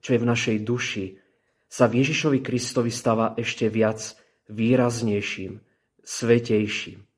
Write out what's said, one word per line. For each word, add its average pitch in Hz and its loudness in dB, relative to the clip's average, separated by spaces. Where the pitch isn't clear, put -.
čo 127 0
je 113 2
v - 2
našej 117 0
duši, 117 -4
sa - 4
v 117 2
Ježišovi 143 0
Kristovi 120 -2
stáva 113 0
ešte 113 -2
viac 110 2
výraznejším, 110 0
svetejším. 117 0